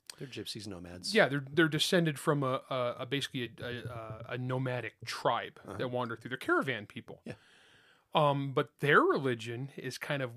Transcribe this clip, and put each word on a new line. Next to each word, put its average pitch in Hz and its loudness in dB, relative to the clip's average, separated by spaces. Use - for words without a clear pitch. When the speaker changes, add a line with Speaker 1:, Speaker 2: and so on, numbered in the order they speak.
Speaker 1:
They're 143 -12
gypsies, 113 -8
nomads. 90 -8
Speaker 2:
yeah, 202 6
they're, 139 -2
they're 160 8
descended 156 2
from 147 2
a, 131 0
a, 123 0
a 131 -6
basically 127 -4
a, - -8
a, 117 -10
a 123 -4
nomadic 127 -2
tribe 113 0
Speaker 1:
Uh-huh. 98 -8
Speaker 2:
that 127 -2
wander 123 -2
through. 117 -14
They're 123 -6
caravan 135 0
people. - -14
Speaker 1:
Yeah. - -10
Speaker 2:
Um, 139 4
but 147 0
their 151 8
religion 131 0
is 131 -10
kind 143 -2
of 123 -4